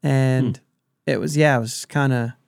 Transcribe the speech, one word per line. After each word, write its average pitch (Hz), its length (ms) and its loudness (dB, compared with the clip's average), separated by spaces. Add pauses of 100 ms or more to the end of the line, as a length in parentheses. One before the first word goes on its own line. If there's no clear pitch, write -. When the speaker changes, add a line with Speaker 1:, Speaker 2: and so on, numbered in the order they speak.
Speaker 1:
And 131 540 0
Speaker 2:
Hmm. - 540 -10
Speaker 1:
it 101 80 0
was, 151 180 -4
yeah, 147 200 4
it - 40 2
was 113 240 -8
kinda 127 520 -2 (100)